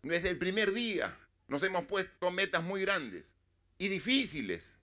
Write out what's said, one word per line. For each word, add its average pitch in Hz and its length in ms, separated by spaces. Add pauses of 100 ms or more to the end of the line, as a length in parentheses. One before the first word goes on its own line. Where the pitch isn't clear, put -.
Desde 170 280
el 165 80
primer 196 340
día 196 460 (300)
nos 143 140
hemos 185 220
puesto 185 460
metas 185 320
muy 196 180
grandes 156 440 (520)
y 190 120
difíciles 180 960